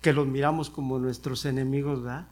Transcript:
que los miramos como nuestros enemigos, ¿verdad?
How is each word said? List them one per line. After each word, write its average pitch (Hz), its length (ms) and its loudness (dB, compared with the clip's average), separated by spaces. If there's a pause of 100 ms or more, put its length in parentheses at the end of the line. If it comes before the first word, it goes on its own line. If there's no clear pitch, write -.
que 156 120 6
los 143 120 4
miramos 143 440 2
como 131 300 -2
nuestros 127 460 -4
enemigos, 135 560 0
¿verdad? 123 300 -8